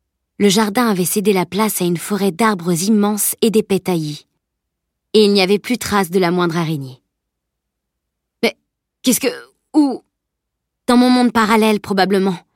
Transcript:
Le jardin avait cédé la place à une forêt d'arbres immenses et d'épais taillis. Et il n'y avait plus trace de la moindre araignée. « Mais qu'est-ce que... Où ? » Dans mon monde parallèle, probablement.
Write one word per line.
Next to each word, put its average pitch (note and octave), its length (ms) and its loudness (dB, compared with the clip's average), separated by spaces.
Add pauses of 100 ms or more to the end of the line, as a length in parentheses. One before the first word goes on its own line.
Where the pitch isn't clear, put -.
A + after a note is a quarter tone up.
(380)
Le G3+ 120 2
jardin A3 400 0
avait F#3 160 0
cédé G#3 260 -2
la F#3 140 0
place G3+ 360 -4
à F3+ 40 -2
une F3 100 0
forêt F#3+ 380 -4
d'arbres F3+ 400 -2
immenses G3+ 680 0
et A#3 80 2
d'épais G3 300 0
taillis. D#3 480 -6 (840)
Et G#3+ 100 6
il G3+ 80 4
n'y G3+ 100 2
avait G3 180 2
plus B3 180 -4
trace G3 320 -2
de F#3+ 100 0
la F3 120 0
moindre F3 260 -2
araignée. « D3 440 -6 (1400)
Mais G#3+ 140 -4 (460)
qu'est-ce B3 180 0
que... A#3 120 -2 (400)
Où ? » C#4+ 300 0 (840)
Dans B3 100 4
mon B3 120 4
monde B3 220 2
parallèle, G#3+ 480 2
probablement. F#3+ 580 0 (180)